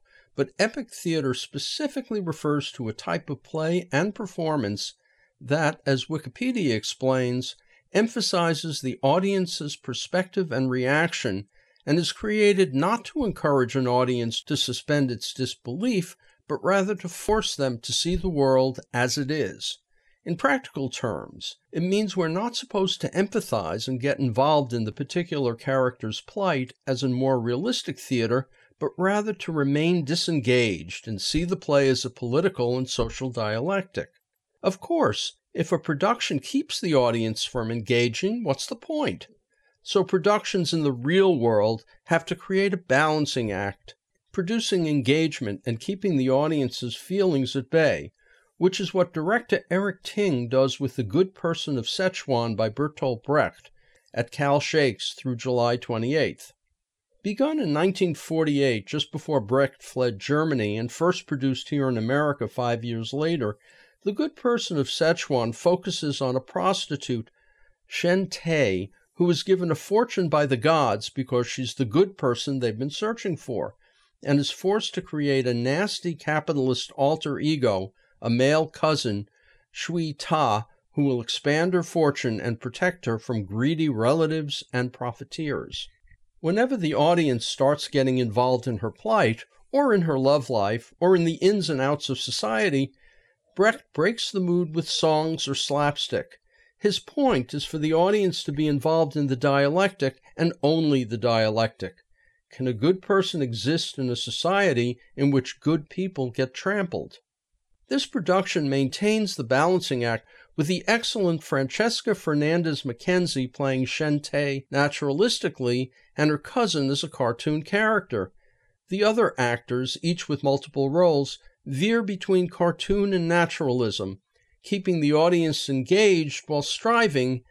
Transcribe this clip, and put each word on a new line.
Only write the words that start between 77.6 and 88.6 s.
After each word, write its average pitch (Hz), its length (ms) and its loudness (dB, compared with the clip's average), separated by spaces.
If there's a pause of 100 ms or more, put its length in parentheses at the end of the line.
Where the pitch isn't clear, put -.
a 117 80 -2
male 139 360 4
cousin, 127 640 -2 (420)
Shui 165 440 -6
Ta, 117 520 0 (260)
who 147 120 2
will 127 160 2
expand 156 540 0
her 175 80 2
fortune 143 580 0
and 117 180 -2
protect - 460 -4
her 113 140 0
from 110 260 -4
greedy 143 460 0
relatives 151 800 0
and 123 220 -2
profiteers. - 960 -8 (500)
Whenever 220 340 2
the 156 200 0
audience 147 520 4
starts 143 400 0
getting 131 300 2
involved 123 500 2